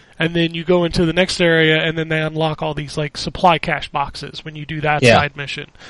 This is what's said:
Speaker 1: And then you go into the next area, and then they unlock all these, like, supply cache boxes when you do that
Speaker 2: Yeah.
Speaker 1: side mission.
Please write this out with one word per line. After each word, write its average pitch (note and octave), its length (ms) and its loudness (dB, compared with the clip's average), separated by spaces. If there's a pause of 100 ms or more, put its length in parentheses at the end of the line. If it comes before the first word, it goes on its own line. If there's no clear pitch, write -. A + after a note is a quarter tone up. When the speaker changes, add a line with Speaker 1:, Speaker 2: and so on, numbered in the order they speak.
(180)
Speaker 1:
And E3+ 180 0
then E3 180 0
you E3 80 -6
go F3 220 4
into E3+ 200 0
the D#3+ 100 2
next F3+ 260 0
area, D#3+ 420 4
and D#3+ 160 -2
then D#3+ 100 -4
they D#3 120 -2
unlock D#3 420 -2
all D#3 120 -4
these, C#3+ 220 -8
like, D3+ 200 -6
supply D#3+ 420 2
cache D3 300 -4
boxes - 560 -8
when D#3 100 -12
you D3+ 100 -12
do D#3 180 -8
that D3+ 200 2
Speaker 2:
Yeah. A#2 140 8
Speaker 1:
side C#3+ 200 0
mission. C#3+ 340 -10 (180)